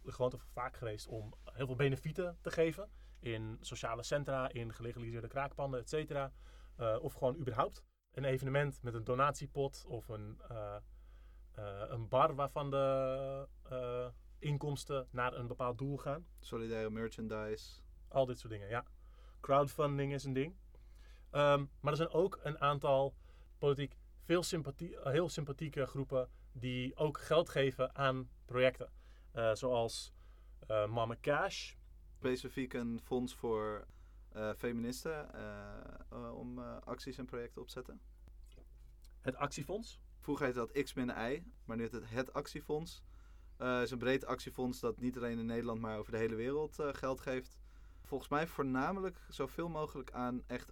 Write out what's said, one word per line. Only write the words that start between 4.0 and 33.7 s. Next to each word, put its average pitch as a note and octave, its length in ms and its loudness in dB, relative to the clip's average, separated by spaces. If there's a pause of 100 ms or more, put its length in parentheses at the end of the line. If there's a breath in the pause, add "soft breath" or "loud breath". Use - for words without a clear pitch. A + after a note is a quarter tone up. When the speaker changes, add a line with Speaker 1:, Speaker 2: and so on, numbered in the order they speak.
Speaker 1:
centra, C3+ 460 0
in A#2 240 -4
gelegaliseerde A#2 540 -6
kraakpanden, C3+ 520 -2
et A2+ 100 -8
cetera. D3 420 0 (440 soft breath)
Eh, A2+ 260 4
of C#3 120 -2
gewoon C3 240 4
überhaupt C3 460 2 (280)
een C3+ 120 -4
evenement C3+ 600 4
met A#2+ 100 -2
een A#2 100 -4
donatiepot C#3 840 2
of A#2 200 -6
een, G#2+ 400 -8
eh, G#2 280 -6 (760 soft breath)
eh, G2+ 360 -6
een A#2 200 -4
bar C3+ 280 6
waarvan C#3+ 340 0
de, C3+ 800 2 (220)
eh, B2 380 -4 (320)
inkomsten C#3+ 720 0
naar B2 220 2
een B2 140 -4
bepaald B2 300 0
doel C#3 200 -2
gaan. D#3 280 -4 (140)
Speaker 2:
Solidaire A2+ 500 -2
merchandise. A2 920 -4 (260)
Speaker 1:
Al C3+ 180 6
dit B2 140 -4
soort A2+ 140 -6
dingen, G2+ 160 -6
ja. A#2+ 160 0 (560 soft breath)
Crowdfunding C#3+ 720 4
is C3+ 100 -2
een C3+ 100 0
ding. C#3+ 220 2 (760 soft breath)
Ehm, C#3+ 360 8 (140)
maar D3 120 2
er D3+ 60 4
zijn E3 120 4
ook F#3 340 6
een D3+ 160 -2
aantal C#3 560 6 (420 soft breath)
politiek C#3+ 380 4 (280)
veel F3 200 6
sympathie-, D#3+ 540 -2
eh, C3+ 140 0
heel D#3+ 180 6
sympathieke C#3+ 560 -2
groepen C3 440 2 (220 soft breath)
die B2+ 440 -2
ook D3+ 240 2
geld D#3+ 300 6
geven C3 460 2
aan C3 340 2 (160)
projecten. B2+ 460 4 (400 soft breath)
Eh, A2+ 220 4
zoals, A#2 600 2 (540 soft breath)
eh, G#2+ 200 6
Mama A#2 340 2
Cash. D#3 520 2 (440)
Speaker 2:
Specifiek B2+ 560 0
een A#2 300 0
fonds B2 320 0
voor, G#2+ 520 0 (420 soft breath)